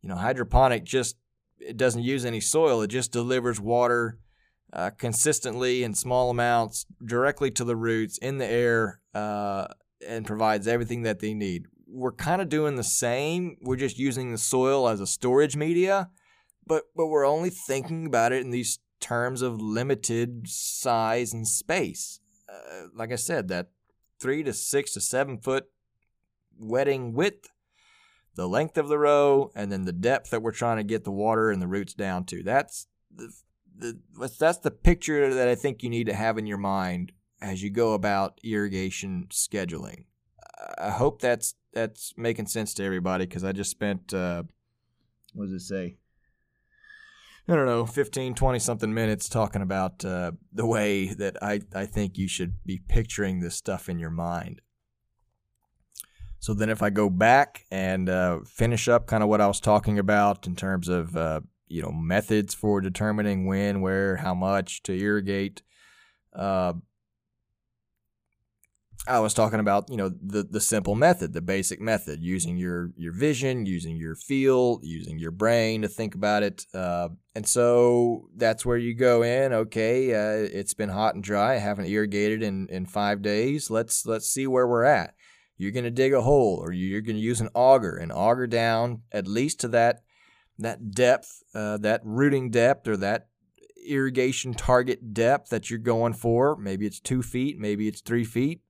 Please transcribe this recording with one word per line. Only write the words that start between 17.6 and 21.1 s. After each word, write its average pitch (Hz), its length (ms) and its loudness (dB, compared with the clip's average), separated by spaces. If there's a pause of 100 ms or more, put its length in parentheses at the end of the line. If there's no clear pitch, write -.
about 120 240 2
it 127 100 0
in 127 80 -6
these 120 300 -2 (200)
terms 123 420 -2
of 117 200 -2
limited 117 880 -2
size 113 840 -2